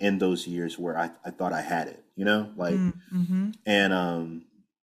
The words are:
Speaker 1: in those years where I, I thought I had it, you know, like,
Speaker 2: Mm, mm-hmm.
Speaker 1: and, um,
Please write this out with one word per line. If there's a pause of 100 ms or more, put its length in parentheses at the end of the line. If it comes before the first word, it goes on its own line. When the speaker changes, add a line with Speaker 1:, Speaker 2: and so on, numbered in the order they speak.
Speaker 1:
in
those
years
where
I, (140)
I
thought
I
had
it, (120)
you
know,
like,
Speaker 2:
Mm, (200)
mm-hmm. (160)
Speaker 1:
and,
um, (420)